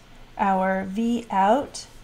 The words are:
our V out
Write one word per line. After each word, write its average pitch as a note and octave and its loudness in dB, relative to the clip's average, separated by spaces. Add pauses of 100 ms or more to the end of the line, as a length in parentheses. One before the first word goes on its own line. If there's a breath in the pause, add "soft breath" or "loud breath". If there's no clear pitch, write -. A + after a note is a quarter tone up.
(360)
our F#3+ 0
V A3+ -2
out G3+ 2 (180)